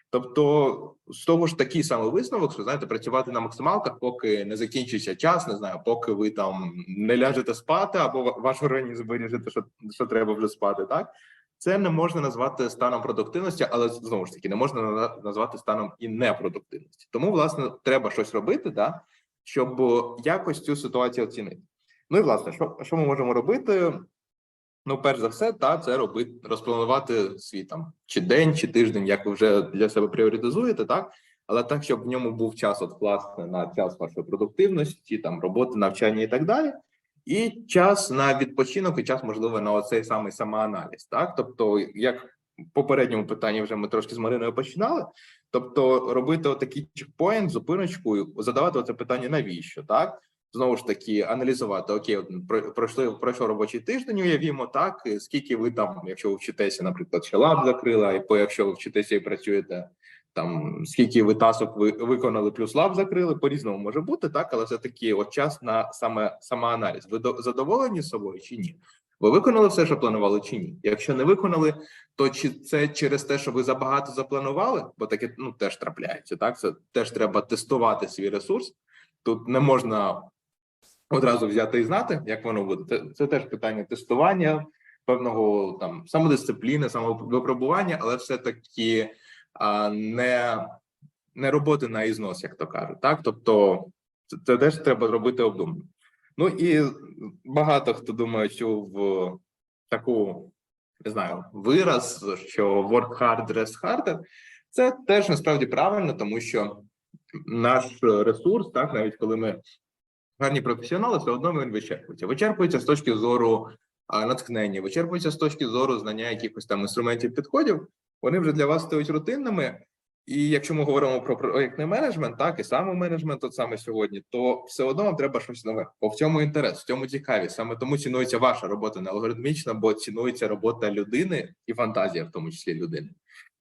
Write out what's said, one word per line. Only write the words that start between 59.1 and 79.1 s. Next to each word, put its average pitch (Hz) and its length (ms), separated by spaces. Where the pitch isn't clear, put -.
і 101 60
працюєте, 92 720
там, - 540
скільки 120 360
ви 107 120
тасок 110 420
ви-, 104 140
виконали, 117 600
плюс 110 240
лаб 180 200
закрили, 180 420
по-різному 135 420
може 104 220
бути, 185 280
так, 143 240
але 113 120
все-таки 117 500
от 101 160
час 147 320
на 113 300
саме, 110 480
самоаналіз. 117 720
Ви 110 80
до-, 123 240
задоволені 165 600
собою 101 380
чи - 160
ні? 160 200
Ви 110 100
виконали 214 380
все, 170 180
що 147 140
планували, 104 400
чи 113 180
ні? 87 240
Якщо 107 320
не 127 100
виконали, 170 500
то 139 120
чи 135 220
це 147 380
через 143 360
те, 139 140
що 139 140
ви 127 100
забагато 131 500
запланували? 139 720
Бо 110 80
таке, 117 320
ну, 123 140
теж - 240
трапляється, - 600
так? 117 220
Це 92 140
теж 117 180
треба 104 300
тестувати 113 680
свій 98 200
ресурс. 104 460